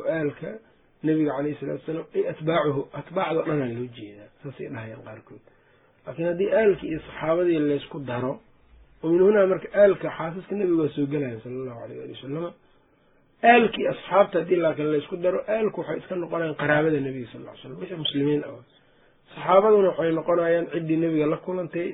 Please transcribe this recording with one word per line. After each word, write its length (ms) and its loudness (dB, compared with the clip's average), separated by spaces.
aalka 520 -4
nebiga 340 2
calayhi 220 -4
salaatu 240 -8
wasalaam, 320 -8
ay 140 0
atbaacuhu, 520 0
atbaacda 480 -4
o 20 0
dhan 200 0
aa 120 -4
loo 220 -8
jeedaa. 340 -16
Saasay 260 -12
dhahayaan 340 -12
qaarkood. 400 -20
Laakiin 220 -6
haddii 240 0
aalkii 360 2
iyo 120 -6
saxaabadii 580 0
laysku 420 -2
daro, 320 -4
oo 80 -2
min 120 6
hunaa 240 6
marka 240 0
aalka 400 6
xaasaska 440 -8
nebiga 280 2
waa 140 0
soo 100 0
gelayaan, 340 -4
sala 140 -12
allahu 300 -10
alayh 140 -12
waali 140 -12
wasalama. 380 -8
Aalkii 440 6
asxaabta 520 2
haddii 180 2
laakiin 360 0
laysku 240 -4
daro, 300 0
aalku 340 -2
waxay 180 -6
iska 180 -10
noqonayaan 420 -4
qaraabada 420 2
nebiga 300 -6
sal 100 -18
alla 120 -16
ly 100 -20
slam, 180 -14
wixii 160 -10
muslimiin 480 0
ah. 180 -16
Saxaabaduna 560 6
waxay 240 0
noqonayaan 600 2
ciddii 240 -2
nebiga 300 2
la 100 0
kulantay 580 -6